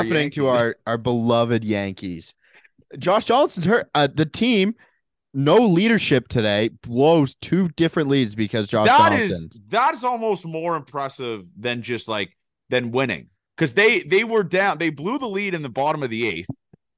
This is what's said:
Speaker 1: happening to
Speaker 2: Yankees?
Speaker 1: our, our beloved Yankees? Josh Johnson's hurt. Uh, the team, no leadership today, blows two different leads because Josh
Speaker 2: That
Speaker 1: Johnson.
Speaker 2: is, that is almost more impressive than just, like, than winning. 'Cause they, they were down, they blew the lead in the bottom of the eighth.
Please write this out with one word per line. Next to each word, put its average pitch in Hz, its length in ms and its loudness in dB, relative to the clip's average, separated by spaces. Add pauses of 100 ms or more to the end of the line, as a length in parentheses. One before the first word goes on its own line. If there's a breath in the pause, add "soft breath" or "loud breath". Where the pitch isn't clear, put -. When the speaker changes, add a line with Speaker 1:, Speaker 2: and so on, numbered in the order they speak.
Speaker 1:
happening 156 280 -2
to 147 160 -6
Speaker 2:
Yankees? 123 140 2
Speaker 1:
our, 117 160 -2 (120)
our 117 100 -2
beloved 117 640 0
Yankees? 98 720 -6 (640 soft breath)
Josh 151 260 0
Johnson's 233 420 0
hurt. 208 280 0
Uh, 147 180 2
the 156 140 0
team, 226 480 0 (580 soft breath)
no 143 260 4
leadership 196 720 4
today, 107 400 0
blows 139 680 2
two 180 340 0
different 160 380 0
leads 131 260 0
because 107 340 -4
Josh 110 180 2
Speaker 2:
That - 240 6
Speaker 1:
Johnson. 226 200 0
Speaker 2:
is, 85 280 -10 (100)
that 262 260 0
is 240 100 -10
almost 226 420 -4
more 165 300 -4
impressive 131 680 -8 (140)
than 120 240 -4
just, 117 260 -8
like, 104 280 -6 (320)
than 123 240 0
winning. 117 380 -2 (260)
'Cause 135 180 -2
they, 214 260 4
they 180 240 0
were 220 180 0
down, 185 360 0
they 165 120 -2
blew 160 280 -6
the 262 100 -6
lead 196 260 -4
in 156 80 -6
the 139 60 -8
bottom 147 340 -2
of 123 80 -4
the 113 160 -2
eighth. 87 240 -6 (480)